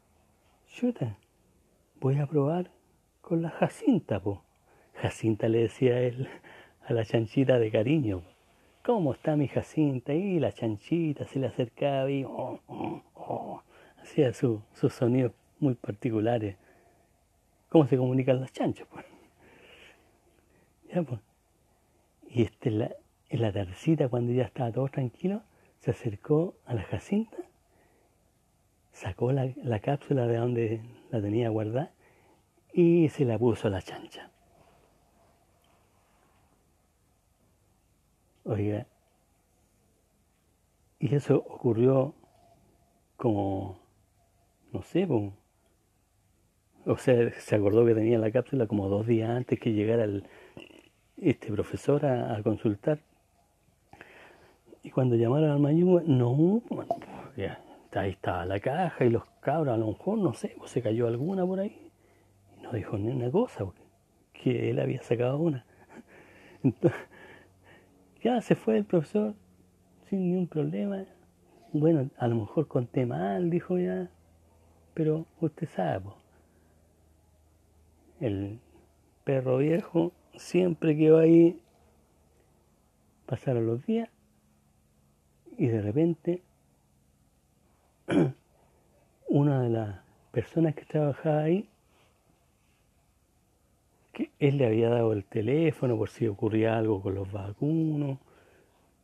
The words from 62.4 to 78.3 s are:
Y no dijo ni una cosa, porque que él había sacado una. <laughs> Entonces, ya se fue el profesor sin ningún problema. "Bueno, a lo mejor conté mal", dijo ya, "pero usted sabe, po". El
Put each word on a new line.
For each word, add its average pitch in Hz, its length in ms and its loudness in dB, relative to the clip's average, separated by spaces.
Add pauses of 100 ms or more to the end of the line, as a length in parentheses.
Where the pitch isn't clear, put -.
Y - 40 -20
no - 100 -14
dijo 107 260 -6
ni 104 120 -4
una 123 220 -2
cosa, 185 340 -2
porque - 160 -14 (520)
que 117 360 -2
él 127 100 0
había 131 220 -2
sacado 123 360 -2
una. 151 280 -2 (500)
<laughs> - 480 -18
Entonces, - 360 0 (1200)
ya 233 200 0
se - 140 2
fue 220 220 0
el 208 80 0
profesor 208 480 0 (760)
sin 196 120 -2
ningún 180 260 0
problema. 190 580 -4 (680)
"Bueno, 151 440 4
a 123 100 0
lo 117 80 2
mejor 113 320 -2
conté 127 380 0
mal", 180 440 -2
dijo 175 280 -2
ya, 180 320 -4 (840)
"pero 156 320 0 (160)
usted 160 260 -4
sabe, 117 340 -2
po". 98 160 -16 (2000)
El 101 400 -4 (640)